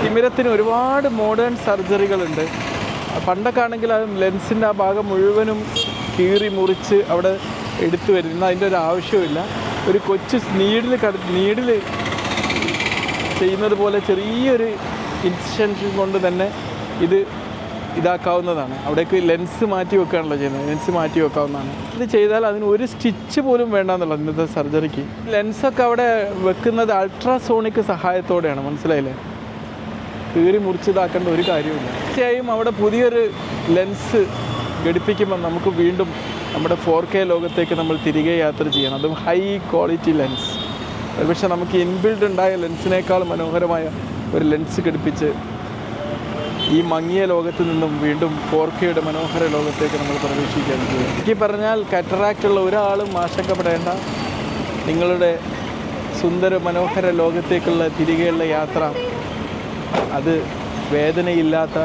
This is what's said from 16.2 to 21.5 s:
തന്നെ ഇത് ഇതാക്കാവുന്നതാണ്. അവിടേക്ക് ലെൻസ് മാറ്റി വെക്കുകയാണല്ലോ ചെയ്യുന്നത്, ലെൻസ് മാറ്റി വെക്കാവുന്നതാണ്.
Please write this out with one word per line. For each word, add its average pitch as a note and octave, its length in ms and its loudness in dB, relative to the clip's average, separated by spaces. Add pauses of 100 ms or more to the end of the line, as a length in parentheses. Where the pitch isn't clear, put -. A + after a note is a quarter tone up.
തന്നെ F3+ 240 2 (580)
ഇത് F3 100 4 (840)
ഇതാക്കാവുന്നതാണ്. F3 760 0 (120)
അവിടേക്ക് E3 300 2 (120)
ലെൻസ് E3+ 440 0
മാറ്റി F#3 260 0
വെക്കുകയാണല്ലോ E3 400 0
ചെയ്യുന്നത്, C#3 300 -2
ലെൻസ് D3+ 280 -2
മാറ്റി D#3+ 280 0
വെക്കാവുന്നതാണ്. C#3+ 460 -2 (240)